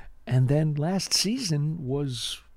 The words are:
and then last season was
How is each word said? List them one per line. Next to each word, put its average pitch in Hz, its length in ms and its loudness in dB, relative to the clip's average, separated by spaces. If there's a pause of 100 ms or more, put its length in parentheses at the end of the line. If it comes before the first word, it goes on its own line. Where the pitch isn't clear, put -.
(280)
and 127 200 4
then 151 280 4
last 165 360 -2
season 160 760 0
was 135 540 -4 (160)